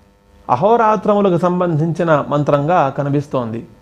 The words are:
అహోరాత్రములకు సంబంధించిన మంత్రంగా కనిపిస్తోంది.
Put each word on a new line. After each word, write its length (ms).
అహోరాత్రములకు 880
సంబంధించిన 920
మంత్రంగా 600
కనిపిస్తోంది. 800